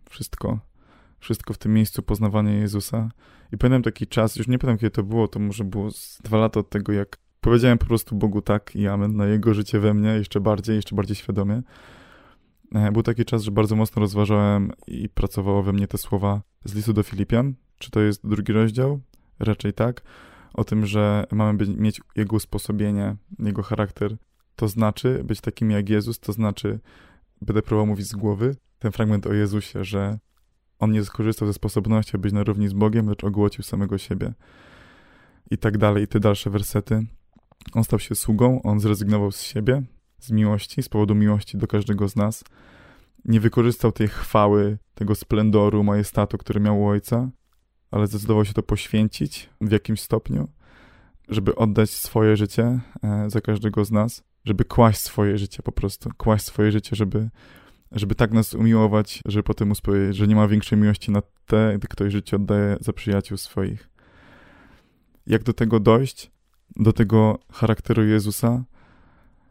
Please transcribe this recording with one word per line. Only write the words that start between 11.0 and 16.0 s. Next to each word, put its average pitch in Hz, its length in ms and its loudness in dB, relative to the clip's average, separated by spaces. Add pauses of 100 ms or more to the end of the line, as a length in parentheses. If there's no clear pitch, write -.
świadomie. 101 460 -4 (1120)
E, 104 160 2
był 110 120 2
taki 117 220 0
czas, 113 180 -2
że 107 80 -4
bardzo 107 240 2
mocno 107 240 0
rozważałem 104 720 2 (160)
i 98 220 -8
pracowało 98 540 -2
we 98 100 0
mnie 101 140 0
te - 100 -6
słowa 101 440 -2 (240)